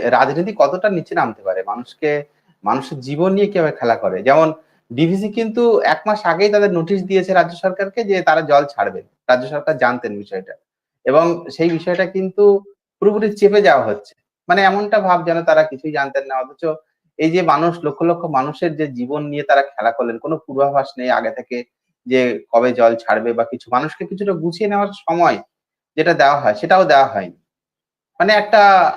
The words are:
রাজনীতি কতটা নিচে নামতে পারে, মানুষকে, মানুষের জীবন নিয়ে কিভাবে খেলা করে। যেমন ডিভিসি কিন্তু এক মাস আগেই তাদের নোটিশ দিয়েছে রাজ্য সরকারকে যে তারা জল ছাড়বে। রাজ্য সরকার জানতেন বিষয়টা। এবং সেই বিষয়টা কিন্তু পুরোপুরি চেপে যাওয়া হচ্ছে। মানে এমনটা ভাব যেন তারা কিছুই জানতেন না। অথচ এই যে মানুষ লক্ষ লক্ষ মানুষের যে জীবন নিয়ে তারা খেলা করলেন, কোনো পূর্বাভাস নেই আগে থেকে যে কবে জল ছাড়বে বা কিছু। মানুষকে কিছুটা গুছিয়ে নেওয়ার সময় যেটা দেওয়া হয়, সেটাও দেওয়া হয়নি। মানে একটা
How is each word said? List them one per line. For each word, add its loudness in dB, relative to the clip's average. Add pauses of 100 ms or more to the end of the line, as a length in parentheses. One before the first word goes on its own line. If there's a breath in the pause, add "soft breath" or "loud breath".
রাজনীতি 0
কতটা 0
নিচে -6
নামতে -2
পারে, -4
মানুষকে, -6 (540)
মানুষের -4
জীবন -2
নিয়ে 2
কিভাবে 0
খেলা 0
করে। -4
যেমন 4 (440 soft breath)
ডিভিসি -2
কিন্তু -4 (220)
এক 0
মাস -2
আগেই 2
তাদের 2
নোটিশ -2
দিয়েছে -2
রাজ্য 0
সরকারকে -4
যে 0
তারা 2
জল 4
ছাড়বে। -6 (240)
রাজ্য 2
সরকার -4
জানতেন -2
বিষয়টা। -12 (520)
এবং 4 (280)
সেই 0
বিষয়টা -2
কিন্তু -2 (480)
পুরোপুরি 0
চেপে 4
যাওয়া 4
হচ্ছে। -8 (360)
মানে 2
এমনটা 2
ভাব 2
যেন 0
তারা 4
কিছুই -8
জানতেন -4
না। -8
অথচ -10 (560)
এই 0
যে 2
মানুষ 2
লক্ষ -6
লক্ষ 0
মানুষের -2
যে -4
জীবন -6
নিয়ে -6
তারা 2
খেলা -4
করলেন, -4
কোনো -6
পূর্বাভাস -2
নেই -4
আগে -2
থেকে -10 (500)
যে 2 (280)
কবে 2
জল 4
ছাড়বে -2
বা 0
কিছু। -12
মানুষকে -4
কিছুটা -4
গুছিয়ে -4
নেওয়ার -2
সময় 0 (600)
যেটা 2
দেওয়া 4
হয়, 0
সেটাও 4
দেওয়া 4
হয়নি। -8 (840)
মানে 2
একটা 4 (360)